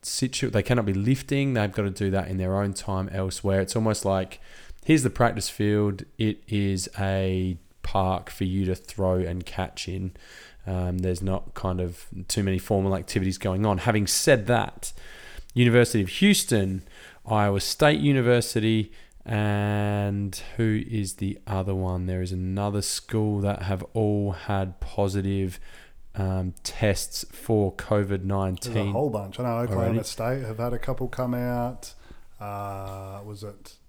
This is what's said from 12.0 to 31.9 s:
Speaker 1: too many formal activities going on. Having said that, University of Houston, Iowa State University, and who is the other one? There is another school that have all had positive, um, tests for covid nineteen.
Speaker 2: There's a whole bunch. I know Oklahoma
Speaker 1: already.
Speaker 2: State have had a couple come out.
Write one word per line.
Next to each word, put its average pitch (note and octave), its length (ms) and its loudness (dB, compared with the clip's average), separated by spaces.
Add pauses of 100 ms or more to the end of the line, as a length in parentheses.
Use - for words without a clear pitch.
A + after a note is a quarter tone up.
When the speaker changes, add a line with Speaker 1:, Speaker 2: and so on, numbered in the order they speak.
Speaker 1:
too - 140 0
many F#2+ 160 2
formal G2 360 2
activities F#2+ 440 -2
going G2 280 0
on. G2+ 120 2
Having G#2 280 2
said A#2 400 4
that, A2+ 460 0 (600)
University A#2+ 480 6
of F#2 60 0
Houston, G2+ 720 4 (440)
Iowa G#2 340 4
State D3+ 400 4
University, A#2+ 920 4 (320)
and G#2 1120 0 (180)
who A2 300 2
is G#2 280 -4
the G2+ 320 -4
other F#2+ 280 -2
one? F#2 320 -2
There F#2 140 -2
is F#2 120 -4
another G2 500 -2
school G#2+ 580 0
that G2+ 220 0
have F#2+ 200 -2 (120)
all G#2 380 2
had F#2+ 480 -4
positive, G2 800 -2 (560)
um, F#2+ 380 -2 (100)
tests - 680 -2
for G#2 400 2
covid G2+ 520 0
nineteen. G2 500 -2
Speaker 2:
There's G#2 140 0
a G2+ 40 -2
whole C3 180 0
bunch. G#2 300 -6
I B2+ 40 -2
know A#2+ 160 0
Oklahoma G2 260 0
Speaker 1:
already. G#2+ 180 0
Speaker 2:
State B2+ 400 -2
have A2 140 -6
had A#2+ 160 -2
a A2+ 40 -2
couple B2 300 -2
come B2 260 -2
out. B2 600 -4 (440)